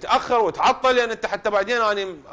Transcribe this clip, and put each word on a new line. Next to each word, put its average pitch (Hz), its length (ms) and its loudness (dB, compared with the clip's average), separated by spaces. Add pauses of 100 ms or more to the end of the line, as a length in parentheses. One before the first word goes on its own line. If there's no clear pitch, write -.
تاخر 233 380 0
وتعطل، 247 560 2
لان 240 160 0
انت 214 140 -8
حتى 202 240 -4
بعدين 208 320 0
انا 202 340 -2 (180)